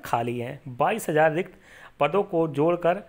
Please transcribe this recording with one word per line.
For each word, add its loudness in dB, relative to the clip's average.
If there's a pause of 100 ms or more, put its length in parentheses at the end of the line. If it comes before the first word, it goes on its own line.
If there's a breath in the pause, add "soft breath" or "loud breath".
खाली -2
हैं। -10 (100)
बाईस -2
हज़ार 4
रिक्त -4 (460 loud breath)
पदों 2
को 0
जोड़कर 0